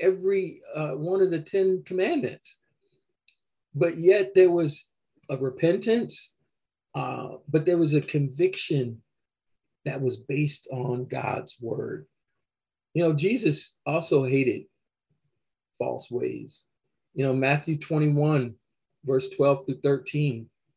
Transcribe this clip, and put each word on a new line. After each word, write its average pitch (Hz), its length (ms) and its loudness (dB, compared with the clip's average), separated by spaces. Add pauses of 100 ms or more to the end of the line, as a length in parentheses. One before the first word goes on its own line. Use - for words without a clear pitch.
every, 185 600 0 (140)
uh, 151 180 -4
one 175 280 -2
of 185 80 4
the 160 120 -2
Ten 190 420 0
Commandments. 196 800 -4 (1120)
But 165 200 0
yet 190 380 4
there 185 160 10
was 165 400 -2 (380)
a 143 60 -4
repentance, 185 1000 -2 (580)
uh, 131 440 -8 (120)
but 151 160 2
there 175 120 4
was 156 160 4
a 147 60 4
conviction 139 1000 -2 (840)
that 135 180 -6
was 120 160 -2
based 143 540 -4
on 123 340 -4
God's 117 560 -6
word. - 460 -8 (840)
You 165 100 2
know, 160 100 4
Jesus 185 720 0
also 143 380 2
hated 127 400 2 (1120)
false 123 320 -6
ways. 120 580 -8 (460)
You 143 120 -2
know, 135 80 2
Matthew 147 440 0
twenty-one, 147 800 2 (500)
verse 131 240 0
twelve 139 360 2
through 131 160 -6
thirteen, 139 680 -2 (280)